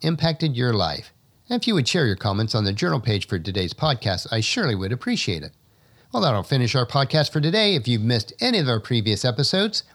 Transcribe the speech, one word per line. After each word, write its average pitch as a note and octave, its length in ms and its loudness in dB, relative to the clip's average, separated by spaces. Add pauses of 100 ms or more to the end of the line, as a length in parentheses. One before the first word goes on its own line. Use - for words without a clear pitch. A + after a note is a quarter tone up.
impacted D#3 540 0
your B2 160 0
life? E2 400 -2 (360)
And A#3+ 120 -2
if - 60 -4
you A3+ 80 2
would C#3+ 140 2
share D#3+ 180 2
your F#2+ 100 0
comments G#2+ 380 -2
on G#2+ 100 2
the G2 80 0
journal A#2 280 -2
page G#2 260 -2
for F#2+ 120 -4
today's F#2 360 -4
podcast, A#2 560 -2
I A2+ 100 0
surely C#3 340 0
would F#2+ 180 -2
appreciate A#2+ 500 -2
it. - 100 -14 (580)
Well, A3+ 120 0
that'll A2+ 200 4
finish B2+ 320 0
our B2+ 120 2
podcast C#3+ 440 2
for D#3 100 0
today. G3 340 2
If B2 140 -2
you've A2+ 140 2
missed A#2 380 0
any A#3+ 180 2
of C#3 100 2
our A2+ 120 2
previous A2 440 0
episodes, E3 580 0 (120)